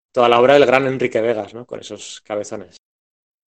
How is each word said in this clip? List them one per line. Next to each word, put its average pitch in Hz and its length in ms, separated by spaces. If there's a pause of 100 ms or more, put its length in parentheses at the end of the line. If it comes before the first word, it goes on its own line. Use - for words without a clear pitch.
(140)
toda 120 160
la 120 100
obra 127 140
del 143 120
gran 131 220
Enrique 127 320
Vegas, 110 340
¿no? 120 120
Con 117 160
esos - 400
cabezones. 104 560 (720)